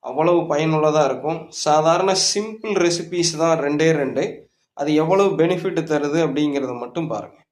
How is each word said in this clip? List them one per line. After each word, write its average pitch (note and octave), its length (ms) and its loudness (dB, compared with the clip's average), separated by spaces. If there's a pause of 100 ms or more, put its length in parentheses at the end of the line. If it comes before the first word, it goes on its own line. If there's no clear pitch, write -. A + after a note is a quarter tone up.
அவ்வளவு D#3+ 360 2 (100)
பயனுள்ளதா D#3 560 2
இருக்கும். C3+ 340 -4 (240)
சாதாரண E3 480 2 (100)
சிம்பிள் G#3+ 640 -4
ரெசிபீஸ் E3+ 580 -2
தான் E3 180 4
ரெண்டே D3 380 2
ரெண்டு. C3+ 260 -2 (540)
அது D3 140 -2 (100)
எவ்வளவு F#3+ 280 4 (100)
பெனிஃபிட் E3+ 500 0
தருது D3 320 0
அப்படிங்கிறத C#3 520 -2 (100)
மட்டும் D#3 280 -6
பாருங்க. - 260 -10 (140)